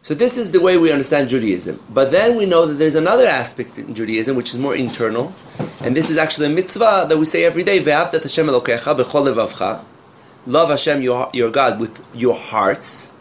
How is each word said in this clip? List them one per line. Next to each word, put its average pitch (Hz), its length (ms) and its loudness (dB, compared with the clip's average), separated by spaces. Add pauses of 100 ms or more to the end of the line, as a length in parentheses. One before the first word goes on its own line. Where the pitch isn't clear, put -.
So 156 120 -6
this 240 240 0
is 190 140 -4
the 180 80 6
way 185 180 4
we 165 140 4
understand 139 360 0
Judaism. 98 640 -2
But 135 200 2
then 220 260 4
we 208 100 0
know 170 200 4
that 151 80 -4
there's 147 200 2
another 208 320 4
aspect 127 520 -4
in - 160 -12
Judaism 113 400 -4
which 120 200 -4
is 120 40 -6
more 135 160 -2
internal, 120 580 -4 (520)
and 123 100 0
this 156 160 0
is 151 60 0
actually 151 300 0
a 147 40 0
mitzvah 190 580 2
that 156 100 2
we 156 80 2
say 170 180 0
every 170 200 0
day, 196 160 2
"Ve'ahavta 151 340 0
et 160 80 -2
Hashem 151 240 0
Elokecha 127 500 0
b'chol 135 360 0
levavcha." 104 520 -4 (640)
Love 151 240 2
Hashem, 143 320 0
your, 123 320 0
your 117 160 0
God, 117 280 0
with 113 240 -8 (120)
your 120 200 2
hearts. - 880 -4